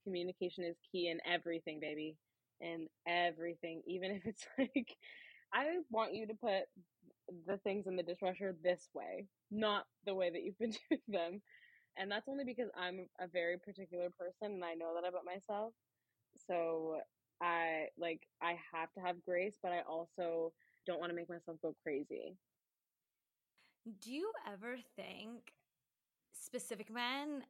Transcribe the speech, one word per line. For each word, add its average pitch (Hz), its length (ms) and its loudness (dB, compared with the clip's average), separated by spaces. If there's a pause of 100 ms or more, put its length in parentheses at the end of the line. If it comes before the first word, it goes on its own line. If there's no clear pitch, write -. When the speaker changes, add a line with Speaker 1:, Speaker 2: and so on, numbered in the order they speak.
Speaker 1:
communication 180 600 0
is 170 120 -2 (140)
key 175 200 4
in 165 100 0 (100)
everything, 165 480 0
baby. 156 380 -2 (460)
In 165 260 -4 (180)
everything. 170 800 2
Even 185 260 0
if 202 140 -2
it's 214 260 -4
<laughs> - 60 -6
like, 254 380 2 (560)
"I 233 120 6 (260)
want 220 240 2
you 220 140 -2
to 220 60 -2
put 202 300 4 (840)
the 196 120 2
things 196 280 0
in 185 100 0
the 180 60 2
dishwasher 185 600 0
this 180 320 4
way, 190 320 -4 (240)
not 208 360 4 (180)
the 196 100 2
way 180 160 4
that 165 120 -2
you've 190 160 -4
been 226 240 2
<laughs> - 80 0
doing 285 180 6
them." 185 340 0 (540)
And 196 160 -2
that's 220 160 -2
only 277 160 -2
because 240 320 -2
I'm 180 320 -2 (100)
a 180 80 -2
very 175 320 2
particular 180 520 -4
person 185 440 -6
and 185 100 -2
I 170 100 -2
know 165 200 -2
that 170 140 2
about 180 160 -2
myself. 202 480 -4 (760)
So 165 520 2 (440)
I, 165 440 4 (120)
like, 165 220 0 (220)
I 170 140 2 (160)
have 165 200 -2
to 202 80 -10
have 180 240 0
grace, 185 380 2
but 180 100 2
I 175 80 2
also 165 720 0 (340)
don't 170 140 0
wanna 175 140 0
make 170 140 -4
myself 170 340 -6
go 160 200 0
crazy. 147 540 -2 (1600)
Speaker 2:
Do 220 120 -8
you 339 180 0 (160)
ever 214 300 -6 (180)
think 214 580 -10 (800)
specific - 580 -8
men, 262 600 -2